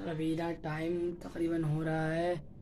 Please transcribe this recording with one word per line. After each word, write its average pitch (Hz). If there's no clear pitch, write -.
अभी 160
ना 170
टाइम 170
तकरीबन 165
हो 151
रहा 160
है, 170